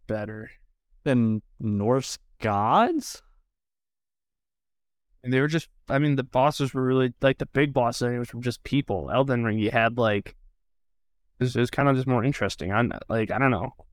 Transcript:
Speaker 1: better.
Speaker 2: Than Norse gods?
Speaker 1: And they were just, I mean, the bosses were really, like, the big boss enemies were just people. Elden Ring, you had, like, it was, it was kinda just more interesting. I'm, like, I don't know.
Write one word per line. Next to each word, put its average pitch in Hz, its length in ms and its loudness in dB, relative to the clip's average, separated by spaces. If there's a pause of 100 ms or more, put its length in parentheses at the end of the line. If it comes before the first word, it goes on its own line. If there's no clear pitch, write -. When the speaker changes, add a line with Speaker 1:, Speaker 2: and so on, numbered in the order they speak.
Speaker 1:
better. 107 440 -8 (540)
Speaker 2:
Than 113 360 2 (180)
Norse 110 600 -2 (200)
gods? 135 840 0 (2000)
Speaker 1:
And 127 100 -2
they 131 60 4
were 143 80 4
just, 156 220 -4 (200)
I 135 80 2
mean, 143 200 2
the 131 60 -2
bosses 135 500 0
were 131 100 0
really, 127 380 2
like, 135 180 2
the 143 80 -6
big 139 260 2
boss 120 280 0
enemies 120 300 -2
were 117 100 -10
just 123 220 -6
people. 98 480 -2
Elden 127 320 0
Ring, 110 140 0
you 107 140 0
had, 117 260 0
like, 107 380 0 (1040)
it 131 40 -2
was, 123 120 -2
it 117 40 2
was 120 120 0
kinda 139 220 2
just 131 140 0
more 120 160 2
interesting. 98 480 -2
I'm, 113 200 0 (180)
like, 110 220 -2
I 98 60 -4
don't 131 140 2
know. 82 200 -4 (220)